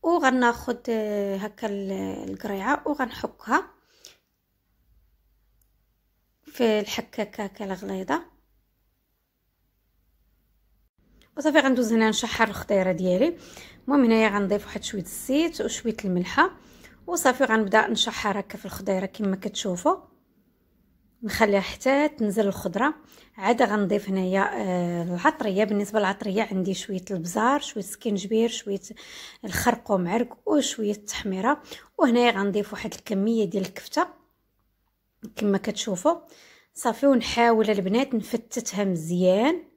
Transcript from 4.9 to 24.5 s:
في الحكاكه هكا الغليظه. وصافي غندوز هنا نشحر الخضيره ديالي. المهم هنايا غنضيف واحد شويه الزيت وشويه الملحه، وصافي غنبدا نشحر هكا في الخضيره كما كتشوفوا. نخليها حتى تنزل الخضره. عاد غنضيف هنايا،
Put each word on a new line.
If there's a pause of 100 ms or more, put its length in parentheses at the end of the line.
في
الحكاكه
هكا
الغليظه. (3000)
وصافي
غندوز
هنا
نشحر
الخضيره
ديالي. (500)
المهم
هنايا
غنضيف
واحد
شويه
الزيت
وشويه
الملحه، (560)
وصافي
غنبدا
نشحر
هكا
في
الخضيره
كما
كتشوفوا. (1300)
نخليها
حتى
تنزل
الخضره. (440)
عاد
غنضيف
هنايا،